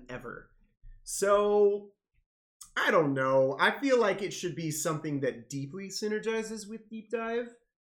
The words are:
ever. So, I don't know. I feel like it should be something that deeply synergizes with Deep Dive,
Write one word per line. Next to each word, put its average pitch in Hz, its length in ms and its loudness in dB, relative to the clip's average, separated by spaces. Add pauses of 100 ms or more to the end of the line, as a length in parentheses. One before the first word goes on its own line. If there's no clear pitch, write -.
ever. 120 400 -12 (540)
So, 208 880 4 (840)
I 294 140 0
don't 160 240 4
know. 135 460 4
I 190 120 4
feel 254 280 2
like 196 220 2
it 180 120 -4
should 170 220 -6
be 160 160 -4
something 151 480 -4
that 117 300 -4
deeply 143 400 -8
synergizes 214 760 -4
with 220 220 -14
Deep 220 220 -14
Dive, 233 380 -4 (340)